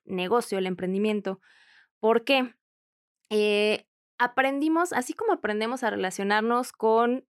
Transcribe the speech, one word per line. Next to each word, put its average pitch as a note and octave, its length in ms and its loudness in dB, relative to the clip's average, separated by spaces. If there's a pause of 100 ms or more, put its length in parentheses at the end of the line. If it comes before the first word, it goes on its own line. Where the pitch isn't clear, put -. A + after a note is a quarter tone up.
negocio, G3 540 -2
el F#3+ 80 -2
emprendimiento. F#3+ 720 -4 (580)
¿Por A3+ 240 2
qué? B3+ 320 0 (760)
Eh, G#3 560 0 (320)
aprendimos, C#4 760 0
así B3+ 220 -2
como A4 180 -2
aprendemos G#3+ 500 -2
a A3 80 0
relacionarnos G#3 840 0
con A#3 540 2 (100)